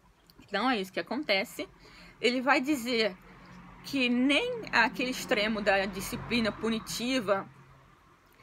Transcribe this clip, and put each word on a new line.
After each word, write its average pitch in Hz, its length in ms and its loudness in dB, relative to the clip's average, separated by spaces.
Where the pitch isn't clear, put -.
que - 60 -20
não 220 180 0
é 247 80 2
isso 190 140 -6
que 185 80 -4
acontece. 226 680 -2
Ele 247 220 2
vai 269 180 4
dizer 240 560 0
que 254 260 0
nem 294 600 2
aquele 254 400 2
extremo 220 520 -2
da 196 240 4
disciplina 208 680 -2
punitiva, 220 960 -2